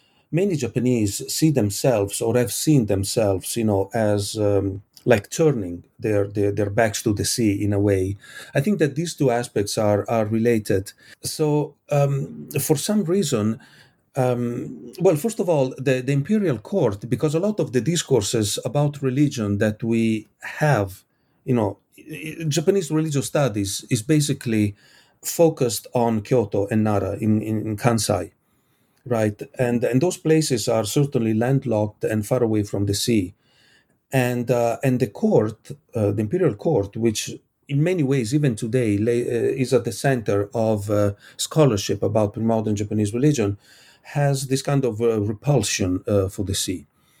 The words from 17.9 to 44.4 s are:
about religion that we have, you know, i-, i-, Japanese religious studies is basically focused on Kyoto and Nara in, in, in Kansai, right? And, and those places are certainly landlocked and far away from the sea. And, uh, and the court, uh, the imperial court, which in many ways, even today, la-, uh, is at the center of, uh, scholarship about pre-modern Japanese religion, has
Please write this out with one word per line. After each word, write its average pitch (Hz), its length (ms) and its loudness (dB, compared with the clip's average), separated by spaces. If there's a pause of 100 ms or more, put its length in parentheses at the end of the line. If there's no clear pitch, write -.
about 147 360 -2
religion 127 580 0
that 107 240 0
we 113 440 0 (140)
have, 104 640 0 (420)
you 127 80 0
know, 104 240 0 (200)
i-, - 420 -14
i-, - 60 -8
Japanese 160 440 0
religious 156 380 0
studies 107 640 -2
is 113 120 0
basically 120 760 0 (480)
focused 151 680 0
on 117 280 2
Kyoto 104 460 0
and 110 160 2
Nara 101 340 0
in, 107 240 2
in, 110 200 -4
in 107 160 -6
Kansai, 104 540 0 (760)
right? 110 340 -2 (200)
And, 120 240 0
and 123 180 0
those 175 160 0
places 156 500 0
are 113 160 2
certainly 117 520 0
landlocked 117 680 0
and 107 220 -2
far 127 160 0
away 110 220 2
from 101 240 -4
the 98 80 0
sea. 101 400 0 (760)
And, 123 380 0
uh, 117 340 0
and 127 160 2
the 123 80 0
court, 147 640 0 (240)
uh, 104 180 0
the 104 100 -2
imperial 131 340 0
court, 107 420 -2
which 113 320 -2 (380)
in 143 160 0
many 180 180 0
ways, 127 320 0
even 147 220 0
today, 113 420 0
la-, 113 140 2
uh, 120 400 0 (100)
is 123 120 0
at 110 100 4
the 113 80 -4
center 110 640 0
of, 110 340 0
uh, 104 240 2 (220)
scholarship 123 680 0
about 104 320 0
pre-modern 110 420 0
Japanese 104 380 -2
religion, 120 440 0 (560)
has 139 340 0